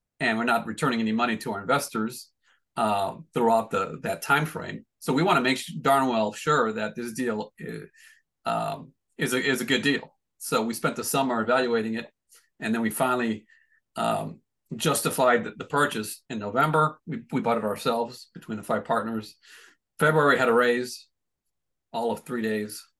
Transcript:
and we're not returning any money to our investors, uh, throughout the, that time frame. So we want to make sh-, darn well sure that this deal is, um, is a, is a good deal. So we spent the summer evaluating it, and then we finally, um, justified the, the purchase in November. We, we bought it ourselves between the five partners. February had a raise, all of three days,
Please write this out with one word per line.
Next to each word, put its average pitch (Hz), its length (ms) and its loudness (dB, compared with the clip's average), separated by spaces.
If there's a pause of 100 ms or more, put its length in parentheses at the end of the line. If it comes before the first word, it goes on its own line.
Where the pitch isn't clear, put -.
(200)
and 117 180 2
we're 117 80 -2
not 117 200 2
returning 117 360 0
any 110 100 2
money 113 240 2
to 110 160 -6
our 101 100 -4
investors, 113 680 -2 (480)
uh, 101 380 0 (180)
throughout 113 360 4
the, 95 340 -2
that 95 180 -4
time 147 240 2
frame. - 400 -10 (140)
So - 120 -4
we 139 120 2
want 185 140 4
to 131 40 2
make 131 160 2
sh-, - 240 -10
darn 135 260 4
well 110 240 2
sure 131 400 0
that 107 240 -4
this 120 160 -8
deal 110 480 -4
is, - 300 -12 (560)
um, - 480 -4 (240)
is 123 160 -2
a, 127 100 0
is 135 160 0
a 123 60 -4
good 120 160 2
deal. 135 340 0 (220)
So 123 240 0
we 113 120 -2
spent 123 220 -2
the 117 80 -6
summer 127 380 0
evaluating 117 540 2
it, 117 120 -8 (540)
and 113 120 -2
then 117 80 0
we 113 80 0
finally, 120 560 0 (520)
um, - 420 -2 (360)
justified 127 680 2
the, 110 140 -8
the - 80 0
purchase 139 640 0
in 117 100 -6
November. 147 680 2
We, 127 160 -8 (100)
we 127 100 0
bought 117 160 2
it 107 60 -2
ourselves 113 680 -2
between - 240 -10
the 104 60 -12
five 110 220 -2
partners. 110 500 -4 (640)
February 147 380 4
had 127 120 4
a 113 40 4
raise, 123 540 2 (880)
all 117 180 -2
of 107 140 -6
three 123 160 -4
days, 107 420 -4 (160)